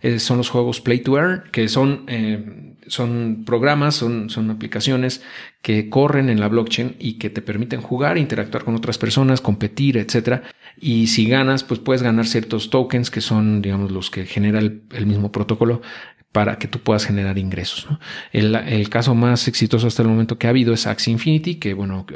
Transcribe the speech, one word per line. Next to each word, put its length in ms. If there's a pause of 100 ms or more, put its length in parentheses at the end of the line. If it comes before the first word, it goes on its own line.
eh, 180
son 200
los 100
juegos 320
Play 200
to 180
Earn, 340
que 160
son... 380
Eh, 680 (100)
son 580
programas, 520
son, 340
son 200
aplicaciones 720 (380)
que 300
corren 400
en 100
la 80
blockchain 500
y 160
que 140
te 140
permiten 400
jugar, 340
interactuar 480
con 100
otras 220
personas, 460
competir, 560
etcétera. 460 (360)
Y 280
si 180
ganas, 360
pues 160
puedes 240
ganar 240
ciertos 440
tokens 400
que 100
son, 400
digamos, 300
los 180
que 160
genera 360
el, 320
el 120
mismo 260
protocolo 520 (500)
para 280
que 80
tú 100
puedas 280
generar 320
ingresos, 520
¿no? 80 (320)
El, 240
el 340
caso 280
más 320
exitoso 400
hasta 140
el 60
momento 300
que 80
ha 40
habido 220
es 140
Axie 260
Infinity, 440
que 180
bueno, 420